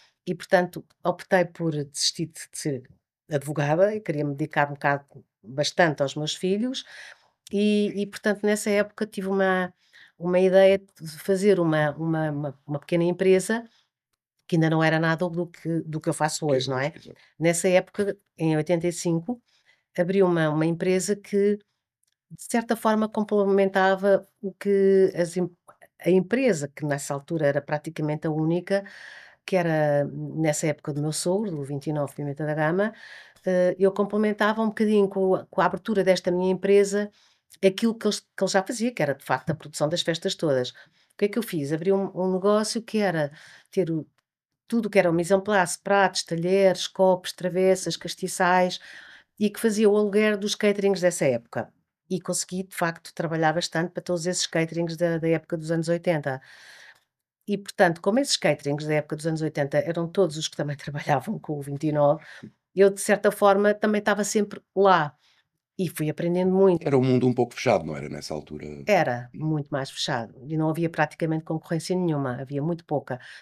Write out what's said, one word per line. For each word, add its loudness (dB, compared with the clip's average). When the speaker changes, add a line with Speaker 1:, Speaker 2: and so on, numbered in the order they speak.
Speaker 1:
E, -6
portanto, 0
optei 0
por -4
desistir -6
de, -20
de -16
ser -6
advogada 0
e -6
queria -4
me -4
dedicar -2
um -12
bocado, -2
bastante 0
aos -2
meus -6
filhos -4
e, 2
e, -4
portanto, -4
nessa 0
época -2
tive -8
uma, 0
uma 0
ideia 6
de -18
fazer 2
uma, 2
uma, -2
uma, -6
uma -6
pequena -2
empresa 2
que -2
ainda 4
não 2
era 2
nada 0
do -6
que, -6
do -8
que -6
eu 0
faço -2
hoje, 0
não -4
é? -4
Speaker 2:
Exato. -20
Speaker 1:
Nessa 0
época, 0
em 0
oitenta 0
e -2
cinco, -4
abri 2
uma, 2
uma 0
empresa -2
que, 0
de -20
certa -2
forma, 0
complementava 2
o -8
que 4
as -4
em-, -2
a 0
empresa, 2
que -10
nessa -4
altura -2
era 0
praticamente -4
a -2
única, 0
que 0
era 2
nessa -2
época -4
do -4
meu -2
sogro, -2
do -6
vinte -8
e 0
nove -4
Pimenta -6
da -2
Gama, 0
eh, 2
eu 4
complementava 0
um 0
bocadinho 2
com 2
a, -6
com -2
a 6
abertura -2
desta 4
minha 2
empresa, 2
aquilo 2
que -4
ele, 0
que -8
ele 0
já 2
fazia, -4
que -4
era, 0
de -14
facto, -2
a -2
produção -4
das -2
festas -4
todas. 0
O -16
que 0
é 2
que -6
eu 0
fiz? -6
Abri 0
um, -2
um -2
negócio 0
que -4
era 0
ter 0
o, -4
tudo -2
o -8
que 2
era 4
o 2
mise 2
en 4
place, 0
pratos, 2
talheres, 2
copos, 2
travessas, 0
castiçais, 0
e 0
que -12
fazia 4
o 4
aluguer 2
dos -4
caterings 2
dessa 2
época. -4
E -4
consegui, -6
de -20
facto, -6
trabalhar 0
bastante -4
para -8
todos -4
esses -2
caterings -2
da, 0
da -2
época -2
dos -6
anos -2
oitenta. -2
E, -2
portanto, 0
como 0
esses 0
caterings -2
da 0
época -2
dos -8
anos -2
oitenta -2
eram -2
todos 0
os -6
que -20
também -4
<laughs> -16
trabalhavam -4
com -10
o -8
vinte -8
e 0
nove, 2
eu, 6
de -4
certa 2
forma, 4
também 0
estava 0
sempre -2
lá. 4
E 0
fui -4
aprendendo 0
muito. 4
Speaker 2:
Era 4
um 4
mundo 4
um 4
pouco -2
fechado, 2
não -6
era, -8
nessa -10
altura? -10
Speaker 1:
Era 2
muito -4
mais -6
fechado. -6
E -6
não 0
havia -4
praticamente -2
concorrência -4
nenhuma, -2
havia -6
muito -4
pouca. -6